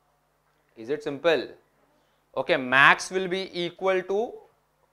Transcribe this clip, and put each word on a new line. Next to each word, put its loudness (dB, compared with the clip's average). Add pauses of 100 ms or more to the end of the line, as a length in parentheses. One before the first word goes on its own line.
(760)
Is -14
it -4
simple? -2 (880)
Okay, 0
max 4
will -4
be -6
equal -4
to, -4 (600)